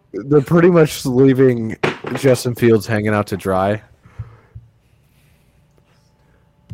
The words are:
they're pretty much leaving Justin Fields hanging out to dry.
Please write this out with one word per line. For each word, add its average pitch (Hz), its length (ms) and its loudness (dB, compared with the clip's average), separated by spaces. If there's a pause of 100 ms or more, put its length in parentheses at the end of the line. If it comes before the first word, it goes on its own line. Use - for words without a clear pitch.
(140)
they're 139 280 0
pretty 170 300 2
much 160 340 0
leaving 127 720 2 (380)
Justin 123 400 -2
Fields 113 320 2
hanging 107 260 -4
out 104 140 -2
to 101 100 -8
dry. 95 440 -2 (3000)